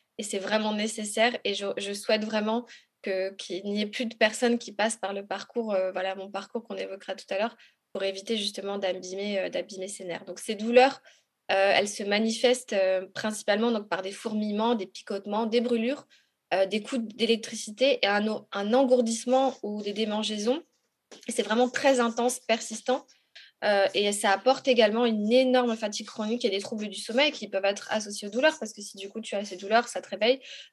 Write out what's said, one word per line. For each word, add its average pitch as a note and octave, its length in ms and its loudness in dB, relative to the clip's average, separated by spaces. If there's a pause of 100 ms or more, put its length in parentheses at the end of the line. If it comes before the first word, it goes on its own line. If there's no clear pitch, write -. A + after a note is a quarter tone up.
(180)
et A3 40 -8
c'est G#3 160 -6
vraiment G#3+ 360 0
nécessaire. A3 680 0
Et G3+ 100 -2
je, G3 120 -6 (100)
je G3+ 160 -6
souhaite G#3+ 320 0
vraiment G#3+ 420 -2 (360)
que, F#3+ 320 -2
qu'il G3 300 -8
n'y G3+ 160 -2
ait G#3 60 -2
plus A3+ 200 -6
de A3+ 80 -8
personnes A#3 440 2
qui A#3 140 -12
passent A3+ 240 -2
par G3 160 -6
le G3+ 140 -8
parcours, G#3+ 460 -6
euh, F#3+ 200 0
voilà, F#3+ 220 -4
mon F#3+ 160 -10
parcours G3+ 340 -8
qu'on G3 120 -10
évoquera G3 380 -8
tout G3 160 -14
à G3 80 -2
l'heure, A3+ 180 -2 (360)
pour F#3+ 100 -6
éviter G3 340 -4
justement G3+ 420 -6
d'abîmer, F#3+ 600 -4
euh, F3+ 100 -2
d'abîmer F3+ 400 -6
ses G3+ 160 -12
nerfs. E3+ 200 -8
Donc F3+ 140 -12
ces - 160 -6
douleurs, A#3+ 460 6 (520)
euh, G3 220 6
elles G3+ 140 2
se G#3 140 -8
manifestent, A3+ 720 2
euh, F#3+ 420 2
principalement G#3+ 560 0
donc, G#3+ 180 -2
par F#3+ 140 -2
des F#3+ 80 -6
fourmillements, G#3+ 640 -2
des G3 120 -4
picotements, G#3 600 -6
des A3+ 140 2
brûlures, A#3+ 460 -2 (480)
euh, F#3+ 120 4
des G#3 160 -2
coups A#3+ 200 -4 (120)
d'électricité A3+ 880 0
et G3+ 40 2
un G#3 200 2
o-, G#3+ 260 -4
un G3+ 220 -2
engourdissement B3+ 880 4
ou G#3 200 -6
des G#3 100 -4
démangeaisons. G#3+ 720 -2 (640)
Et A#3+ 40 -6
c'est A#3 100 0
vraiment A3 260 4
très C4 320 4
intense, A#3+ 400 0
persistant. A#3 680 -2 (560)
Euh, G3+ 320 4
et G#3 180 2
ça G3+ 200 2
apporte B3+ 360 4
également A3+ 380 6
une G#3+ 260 2
énorme B3 440 6
fatigue G#3+ 300 -6
chronique A3+ 380 -4
et A3 60 2
des G3 100 0
troubles G#3+ 280 -8
du F#3+ 100 -10
sommeil C#4+ 340 0
qui - 160 -10
peuvent F#3+ 160 -2
être G3+ 260 -2
associés G#3 380 -6
aux - 20 -8
douleurs, C#4+ 280 2
parce G#3+ 140 -8
que G#3 100 -16
si G3+ 160 -16
du G3 100 -12
coup A3 120 -10
tu A3 160 -8
as G#3 80 -4
ces G3 120 -10
douleurs, G#3+ 320 2
ça F3+ 140 -8
te - 60 -20
réveille, A3+ 320 0 (320)